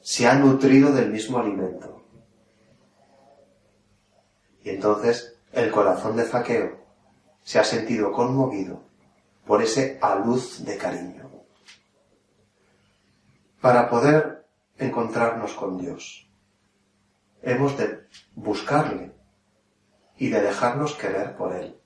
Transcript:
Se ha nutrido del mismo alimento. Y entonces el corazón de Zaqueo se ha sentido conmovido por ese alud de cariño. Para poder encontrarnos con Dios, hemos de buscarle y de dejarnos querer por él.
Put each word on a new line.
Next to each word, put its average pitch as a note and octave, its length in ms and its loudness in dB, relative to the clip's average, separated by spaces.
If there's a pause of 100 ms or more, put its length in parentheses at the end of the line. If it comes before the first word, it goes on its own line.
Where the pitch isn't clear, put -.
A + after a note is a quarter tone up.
Se - 260 -2
ha C3 80 6
nutrido C#3 580 6
del A2+ 180 2
mismo A2 280 -4
alimento. F#2+ 640 -6 (2500)
Y G2+ 60 -8
entonces G#2 680 0 (160)
el A2 180 0
corazón G#2 460 0
de A#2 80 0
Zaqueo - 580 -2 (600)
se - 160 -2
ha - 60 6
sentido G#2+ 480 -2
conmovido A#2+ 680 -2 (640)
por G#2+ 160 4
ese C3+ 380 -2
alud A#2 420 0 (180)
de - 160 -10
cariño. - 540 -10 (2250)
Para A#2+ 300 4
poder C#3+ 560 2 (320)
encontrarnos A2+ 760 -2
con F#2+ 240 -8
Dios, F2 500 -14 (1120)
hemos C3 340 0
de - 300 -6 (280)
buscarle C#3+ 760 -4 (1040)
y - 120 -4
de - 120 0
dejarnos C3 540 -2
querer - 420 -6
por F#2 180 -6
él. F2+ 320 -12